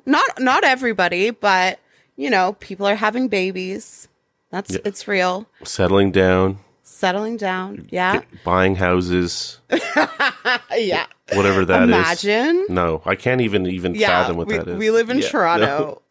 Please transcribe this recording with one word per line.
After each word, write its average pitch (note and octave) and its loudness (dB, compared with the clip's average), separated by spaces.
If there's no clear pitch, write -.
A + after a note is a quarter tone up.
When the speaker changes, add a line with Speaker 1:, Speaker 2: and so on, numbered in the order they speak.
Speaker 1:
Not, D#4 0
not C4 2
everybody, G#3+ 0
but, F#3+ 0
you C#4 -4
know, F#3+ 2
people G3 -6
are G3+ 2
having A3+ 0
babies. F#3+ -4
That's, F#3+ -8
Speaker 2:
Yeah. G3 -4
Speaker 1:
it's - -6
real. F#3+ -2
Speaker 2:
Settling G2 2
down. F#2 4
Speaker 1:
Settling G#3 -4
down, G3 -8
yeah. F3+ 0
Speaker 2:
Get, - -14
buying F#2+ 2
houses. F2+ 0
Speaker 1:
<laughs> - -20
Yeah. F3+ -2
Speaker 2:
Whatever F#3+ 2
that F2+ 4
is. - 4
Speaker 1:
Imagine. A3+ 0
Speaker 2:
No, - 0
I G2 0
can't B2+ 0
even, G2+ 0
even F2+ -2
Speaker 1:
Yeah, G#2+ 2
Speaker 2:
fathom F2+ 2
what E2+ -4
Speaker 1:
we, - -2
Speaker 2:
that - -6
is. F3 -6
Speaker 1:
we G#3+ 0
live A3+ 2
in B3+ 0
Speaker 2:
Yeah. - -2
Speaker 1:
Toronto. F3+ 2
Speaker 2:
No. D3 -4